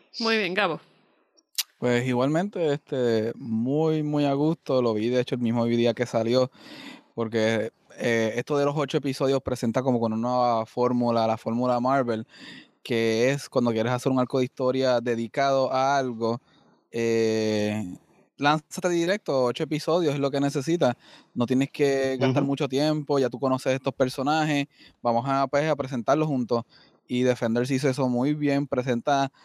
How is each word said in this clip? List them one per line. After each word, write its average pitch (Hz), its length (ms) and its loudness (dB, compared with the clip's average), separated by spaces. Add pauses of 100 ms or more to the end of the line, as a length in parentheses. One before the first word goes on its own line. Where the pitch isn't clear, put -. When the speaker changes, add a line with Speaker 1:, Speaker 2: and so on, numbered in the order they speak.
(200)
Speaker 1:
Muy 226 160 0
bien, 196 160 -2
Gabo. 185 260 -2 (1000)
Speaker 2:
Pues 123 300 0
igualmente, 156 640 0
este, 120 640 -2
muy, 139 640 0
muy 147 220 0
a 139 80 2
gusto. 143 500 0
Lo 117 120 2
vi, 110 160 0
de 123 100 2
hecho, 123 160 -2
el 123 60 -4
mismo 117 240 0
día 117 280 2
que 120 120 -2
salió, 120 440 0 (640)
porque, 113 560 0 (300)
eh, 113 360 2
esto 127 220 -2
de 143 60 2
los 143 120 0
ocho 147 220 -2
episodios 135 440 0
presenta 123 400 -2
como 127 180 2
con 113 120 0
una 120 540 0
fórmula, 120 640 2
la 113 80 2
fórmula 120 420 -2
Marvel, 120 480 0 (560)
que 113 480 2
es 139 180 -4
cuando 120 220 0
quieres 113 220 0
hacer 127 180 -2
un 131 80 2
arco 127 200 0
de 131 80 2
historia 127 540 0
dedicado 127 720 0
a 135 260 2
algo, 117 420 -2 (500)
eh, 110 920 0 (540)
lánzate 156 500 -2
directo, 170 560 0
ocho 123 200 -2
episodios 156 500 -2
es 143 60 -4
lo 139 100 0
que 139 100 -2
necesitas. 143 560 0 (380)
No 120 120 0
tienes 127 240 2
que 135 480 0
gastar 131 240 2
Speaker 3:
Ujú. 139 80 -2
Speaker 2:
mucho 139 180 -2
tiempo, 147 520 0
ya 127 100 2
tú 123 80 -10
conoces 131 360 0
estos 131 200 -2
personajes, 143 720 0 (360)
vamos 120 260 0
a, 135 180 2
pues, 147 240 0
a 143 60 2
presentarlos 131 520 0
juntos. 123 340 0 (440)
Y 123 160 0
Defenders 123 480 0
hizo 139 180 0
eso 131 200 0
muy 123 260 0
bien, 143 320 0
presenta 131 640 0 (140)